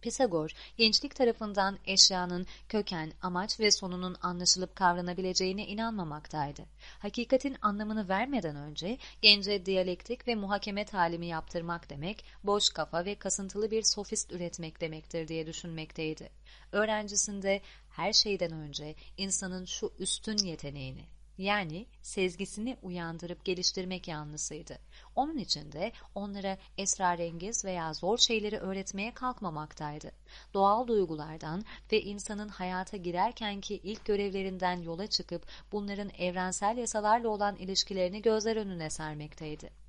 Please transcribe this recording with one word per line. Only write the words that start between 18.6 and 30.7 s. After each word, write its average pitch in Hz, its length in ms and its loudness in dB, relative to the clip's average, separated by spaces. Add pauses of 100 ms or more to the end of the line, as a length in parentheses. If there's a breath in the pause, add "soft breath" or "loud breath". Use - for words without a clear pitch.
insanın 185 480 -4
şu - 340 -6
üstün 208 380 -2
yeteneğini, 143 680 -4 (320)
yani 190 480 0 (160)
sezgisini 196 840 -2
uyandırıp 170 640 -6
geliştirmek 185 640 -2
yanlısıydı. 151 680 -8 (380 loud breath)
Onun 302 220 0
için 151 340 -4
de 170 200 -4 (240 loud breath)
onlara 196 420 -4 (200 loud breath)
esrarengiz 180 880 0
veya 170 280 -4
zor 190 240 2
şeyleri 214 400 2
öğretmeye 196 560 -4
kalkmamaktaydı. 156 1000 -6 (420 loud breath)
Doğal 202 340 6